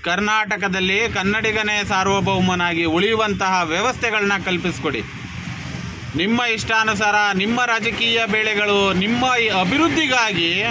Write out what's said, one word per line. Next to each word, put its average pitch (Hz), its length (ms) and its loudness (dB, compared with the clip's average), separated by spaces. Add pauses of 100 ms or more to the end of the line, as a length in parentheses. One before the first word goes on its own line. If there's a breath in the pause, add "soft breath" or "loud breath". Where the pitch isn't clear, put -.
ಕರ್ನಾಟಕದಲ್ಲಿ 202 1040 0
ಕನ್ನಡಿಗನೇ 208 760 0
ಸಾರ್ವಭೌಮನಾಗಿ 185 1000 0
ಉಳಿಯುವಂತಹ 190 800 2
ವ್ಯವಸ್ಥೆಗಳನ್ನ 214 680 0 (120)
ಕಲ್ಪಿಸ್ಕೊಡಿ. 165 580 -2 (1120)
ನಿಮ್ಮ 226 260 0
ಇಷ್ಟಾನುಸಾರ 220 720 0 (200)
ನಿಮ್ಮ 226 300 0
ರಾಜಕೀಯ 226 600 0
ಬೇಳೆಗಳು, 208 680 2
ನಿಮ್ಮ 220 320 0 (160)
ಈ 226 80 2
ಅಭಿವೃದ್ಧಿಗಾಗಿ 214 1200 2